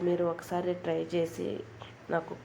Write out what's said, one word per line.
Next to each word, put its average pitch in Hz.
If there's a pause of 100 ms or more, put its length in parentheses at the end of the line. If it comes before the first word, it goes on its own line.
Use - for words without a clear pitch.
మీరు 175
ఒకసారి 180 (120)
ట్రై 165 (140)
చేసి 170 (640)
నాకు -